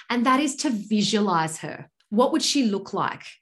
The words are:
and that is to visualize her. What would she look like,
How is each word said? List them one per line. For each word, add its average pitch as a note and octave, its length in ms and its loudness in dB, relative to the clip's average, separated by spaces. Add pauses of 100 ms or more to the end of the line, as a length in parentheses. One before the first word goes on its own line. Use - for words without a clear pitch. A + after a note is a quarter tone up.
and A#3+ 160 0
that C4 160 4
is D4+ 160 -2
to D#4 140 -2
visualize G3 880 0
her. - 320 -12 (200)
What B3+ 220 4
would D#4+ 100 2
she C#4 220 2
look G3 300 -2
like, - 300 -4 (180)